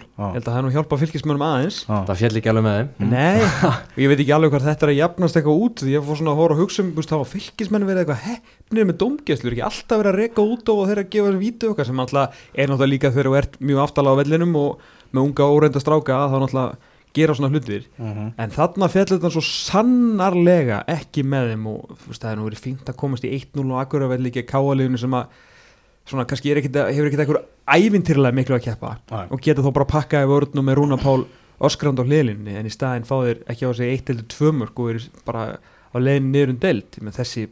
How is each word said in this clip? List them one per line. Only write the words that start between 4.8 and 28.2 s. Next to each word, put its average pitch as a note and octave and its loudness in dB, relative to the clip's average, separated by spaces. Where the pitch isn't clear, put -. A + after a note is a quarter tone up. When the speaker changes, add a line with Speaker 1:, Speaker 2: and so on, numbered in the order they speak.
Speaker 2:
er D3 4
að C#3 2
jafnast E3+ 0
eitthvað D3+ 2
út, A#3 0
því C3+ 0
ég D3 -4
fór D3 -4
svona D#3+ 0
að C#3+ 2
horfa D#3+ 4
og D#3 2
hugsa F3 -2
um, F3+ -4
þú D#3 -4
veist, D#3 -4
hafa C#3 -2
Fylkismenn G3+ -4
verið F#3 2
eitthvað C#3+ -4
heppnir A3 -4
með F3 0
dómgæslur, D#3 -2
ekki A#2 -4
alltaf - -2
verið G3+ 2
að F#3 0
reka A3+ 0
út A3+ -2
og G#3 2
þeirra G3+ -2
gefa G#3 0
þessu F#3+ 0
víti A#3 -4
okkar D#3 -2
sem B2+ -4
náttúrulega C3 -2
er C3+ 2
náttúrulega C3+ 2
líka C3+ 2
þegar C3 2
þú C3+ 4
ert - -4
mjög C#3 2
aftalega C#3 2
á C3+ 4
vellinum D#3+ 2
og C#3+ -2
með C3 2
unga C#3+ 2
óreinda D3 4
stráka, C3+ 0
þá C3+ 0
náttúrulega C3 -2
gera D#3 4
svona C3+ 0
hlutir. A2+ -4
Speaker 1:
Mhm. G#2+ -8
Speaker 2:
En A2+ -4
þarna F3+ 0
féll F#3+ 2
þetta F3 0
svo D#3+ -2
sannarlega F#3 2
ekki D3 -4
með C3 0
þeim A2 -6
og, - -12
þú - -16
veist, - -14
það A2 -6
er G#2+ -6
nú G#2+ -6
verið G#2+ -10
fínt C3 -10
að B2+ -12
komast C3 -4
í - -6
eitt C3+ -8
núll C3+ -2
og B2+ -2
Akureyravelli C3 -2
gegn B2 -6
K C#3 -2
A-liðinu C3+ 2
sem B2+ -2
að B2 -2
svona C3 -4
kannski C#3+ -2
er D3 2
ekkit C#3 -2
að, G#2 0
hefur D3 0
ekkit C#3+ 0
einhver C#3+ 0
ævintýralega E3+ 4